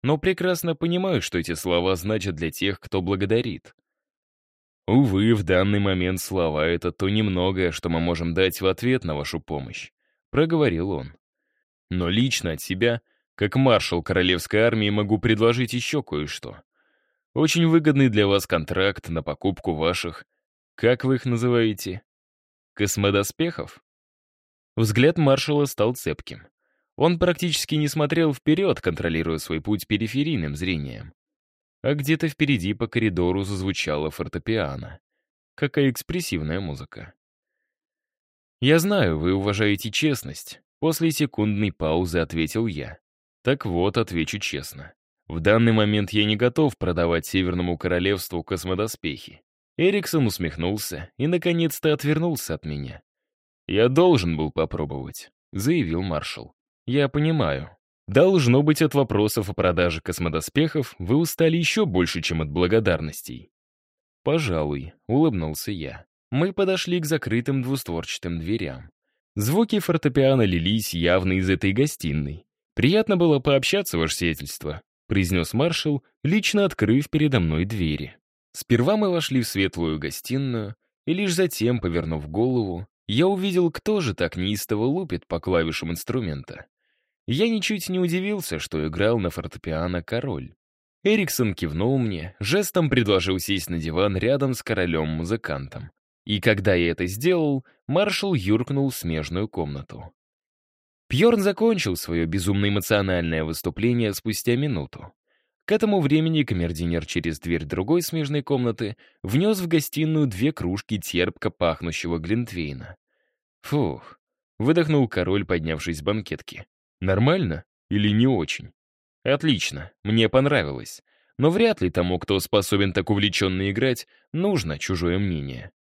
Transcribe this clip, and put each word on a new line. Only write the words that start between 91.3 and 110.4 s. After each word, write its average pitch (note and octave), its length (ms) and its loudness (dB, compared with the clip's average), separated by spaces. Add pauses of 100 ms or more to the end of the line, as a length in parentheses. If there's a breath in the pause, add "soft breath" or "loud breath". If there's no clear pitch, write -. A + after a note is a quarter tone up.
кивнул F2+ 420 -2
мне, F#2 420 -4
жестом E3+ 480 0
предложил G2 520 2
сесть F#2 280 -2
на E2+ 120 -4
диван E2+ 360 0
рядом C3 380 0
с - 80 -8
королём-музыкантом. E2 1300 -2 (380)
И G#2 120 0
когда G#2 360 4
я E2+ 160 2
это F2+ 160 -2
сделал, C#3+ 580 0 (220 soft breath)
маршал F#3+ 480 0
юркнул B2 560 0
в - 40 -10
смежную E2 520 -4
комнату. C#2+ 640 -8 (960)
Бьёрн G#3 320 4
закончил F#3+ 540 0
своё E2+ 320 -2
безумно G2 420 0
эмоциональное F#2+ 760 0
выступление G#2 680 -2
спустя - 420 -2
минуту. G#2 560 -6 (540)
К - 60 -2
этому G#3 280 2
времени D#3 440 2
камердинер E2+ 640 -2
через D#2+ 320 -4
дверь E2 260 -2
другой G#2+ 380 0
смежной D3 400 -4
комнаты A#2+ 540 -2 (260 soft breath)
внёс F3+ 360 2
в F3 80 -4
гостиную D#3 600 2
две A#2 240 0